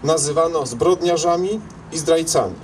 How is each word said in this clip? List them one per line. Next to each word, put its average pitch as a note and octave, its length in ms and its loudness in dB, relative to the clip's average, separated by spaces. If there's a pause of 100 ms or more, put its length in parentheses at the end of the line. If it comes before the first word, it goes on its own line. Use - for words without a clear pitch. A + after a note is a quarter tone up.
nazywano D#3 600 0
zbrodniarzami F3 920 0 (320)
i D#3+ 60 -6
zdrajcami. D#3 680 2